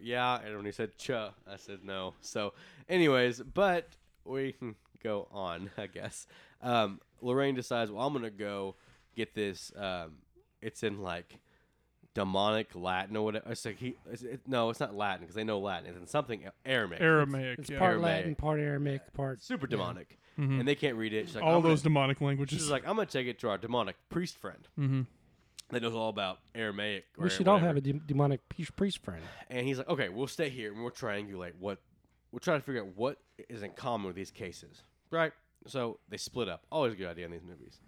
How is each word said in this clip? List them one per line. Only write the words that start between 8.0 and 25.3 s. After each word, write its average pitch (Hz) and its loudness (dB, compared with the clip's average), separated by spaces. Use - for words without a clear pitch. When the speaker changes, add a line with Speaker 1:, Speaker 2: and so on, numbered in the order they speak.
Speaker 1:
I'm 147 0
gonna 120 -2
go 101 -6
get 113 -4
this." 101 -4
Um, 87 -6
it's 110 -8
in, 104 -2
like, 87 -6
demonic 104 4
Latin 92 -2
or 107 2
whatever. 107 -2
It's - -8
like 104 -6
he, 127 -8
it's, 117 -10
it, 123 -10
no, 120 2
it's 113 -4
not 113 -2
Latin 98 0
'cause 85 -18
they 110 -2
know 110 0
Latin. 92 -4
It's 87 -12
in 90 -14
something 120 -2
a-, 95 -14
Aramaic. 113 0
Speaker 2:
Aramaic, 139 4
Speaker 3:
It's 143 -10
Speaker 2:
yeah. - -6
Speaker 3:
part 185 6
Speaker 1:
Aramaic. 170 4
Speaker 3:
Latin, 175 -2
part 151 2
Aramaic, 143 -2
part 135 -4
Speaker 1:
Super 185 -4
Speaker 3:
yeah. 120 -2
Speaker 1:
demonic, 90 -4
Speaker 2:
Mm-hmm. 135 4
Speaker 1:
and 123 2
they 143 6
can't 139 0
read 110 0
it. 110 0
She's 151 -8
like, - -2
Speaker 2:
All 160 8
Speaker 1:
"I'm 170 6
Speaker 2:
those 160 8
Speaker 1:
gonna," 160 6
Speaker 2:
demonic 135 4
languages. 139 0
Speaker 1:
she's 151 0
like, 131 2
"I'm 196 2
gonna 214 2
take 131 0
it 120 -4
to 120 0
our 98 2
demonic 110 0
priest 170 -2
friend - -12
Speaker 2:
Mm-hmm. 135 2